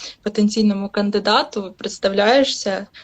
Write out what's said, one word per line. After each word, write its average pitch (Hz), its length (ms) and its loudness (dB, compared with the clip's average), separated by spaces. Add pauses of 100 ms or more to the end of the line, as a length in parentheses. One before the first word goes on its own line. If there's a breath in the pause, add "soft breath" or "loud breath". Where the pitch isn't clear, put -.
(220 loud breath)
потенційному 208 640 0
кандидату, 208 880 -2
представляєшся, 202 1080 0 (180 loud breath)